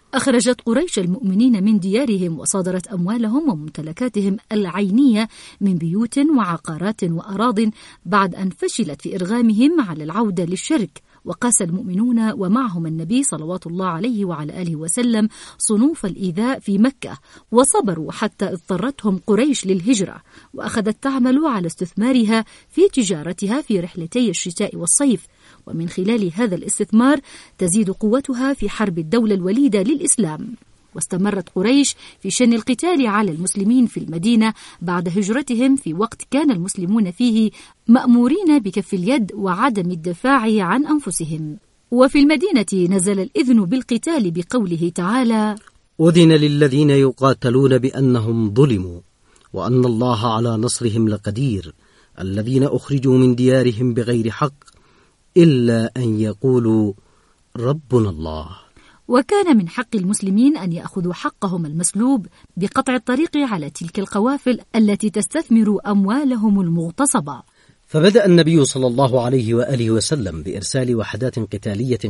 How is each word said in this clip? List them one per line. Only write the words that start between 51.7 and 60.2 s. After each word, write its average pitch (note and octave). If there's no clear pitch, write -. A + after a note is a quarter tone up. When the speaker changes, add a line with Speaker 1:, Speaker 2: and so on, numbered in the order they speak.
Speaker 2:
الذين G#2+
أخرجوا C3
من B2+
ديارهم B2
بغير A2+
حق، C#3+
إلا A#2+
أن A2+
يقولوا A2
ربنا B2
الله". D#2
Speaker 1:
وكان E4
من E3+
حق -
المسلمين G#3